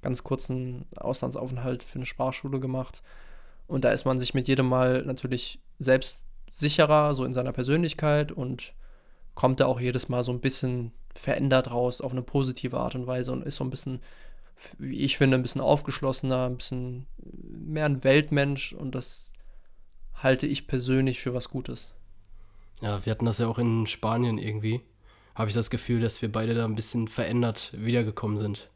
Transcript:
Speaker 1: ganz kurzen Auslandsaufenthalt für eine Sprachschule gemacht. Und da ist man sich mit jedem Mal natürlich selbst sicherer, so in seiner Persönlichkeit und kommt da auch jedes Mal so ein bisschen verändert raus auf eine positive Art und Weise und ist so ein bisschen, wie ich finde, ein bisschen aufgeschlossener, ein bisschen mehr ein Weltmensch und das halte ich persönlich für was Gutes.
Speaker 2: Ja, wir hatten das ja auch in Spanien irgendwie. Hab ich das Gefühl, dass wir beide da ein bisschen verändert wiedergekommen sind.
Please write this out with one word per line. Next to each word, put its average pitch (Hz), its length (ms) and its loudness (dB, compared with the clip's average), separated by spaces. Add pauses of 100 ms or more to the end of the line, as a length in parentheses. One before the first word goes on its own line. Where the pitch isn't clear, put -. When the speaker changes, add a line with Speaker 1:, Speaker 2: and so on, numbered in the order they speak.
Speaker 1:
ganz - 220 -4
kurzen 127 600 -4 (100)
Auslandsaufenthalt 127 880 -4
für - 160 -10
eine 127 60 -6
Sprachschule 135 540 -4
gemacht. 131 440 -6 (640)
Und 131 180 0
da 117 60 8
ist 117 140 0
man 131 120 4
sich 123 160 -2
mit 131 140 2
jedem 131 200 4
Mal 127 360 4
natürlich 127 560 -4 (200)
selbst 131 460 4 (260)
sicherer, 147 640 6
so 131 120 0
in 127 80 -2
seiner 127 180 0
Persönlichkeit 147 800 2
und 127 420 -6 (600)
kommt 131 260 4
da 139 60 8
auch 127 140 2
jedes 123 300 0
Mal 123 140 0
so 123 80 -2
ein 123 100 -2
bisschen 123 500 0 (240)
verändert 131 560 2
raus 123 300 0
auf 127 100 -4
eine 127 100 -2
positive 127 580 0
Art 123 160 -2
und 123 120 -4
Weise 127 240 -2
und 127 120 -4
ist 139 120 -4
so - 80 -2
ein 127 80 -2
bisschen, 131 300 -6 (760)
wie 135 220 -6
ich 139 180 2
finde, 131 200 8
ein 127 40 4
bisschen 127 200 -2
aufgeschlossener, 131 840 2
ein 123 120 -2
bisschen 127 500 -6 (100)
mehr - 680 -6
ein 139 180 2
Weltmensch 143 680 4
und 131 200 -6
das - 400 -8 (800)
halte 131 320 2
ich - 220 -2
persönlich 131 540 2
für 123 120 -2
was 123 160 -4
Gutes. - 420 -8 (920)
Speaker 2:
Ja, 104 220 0
wir 117 60 -2
hatten 110 160 0
das 113 140 2
ja 117 80 2
auch 113 100 -2
in 113 300 2
Spanien 113 500 0
irgendwie. 107 440 -2 (520)
Hab 113 140 0
ich 104 80 -2
das 117 160 0
Gefühl, 117 300 0
dass 113 200 0
wir 110 100 -2
beide 113 220 0
da 117 120 2
ein 110 100 0
bisschen 113 320 0
verändert 117 680 0
wiedergekommen 110 640 0
sind. 104 380 -4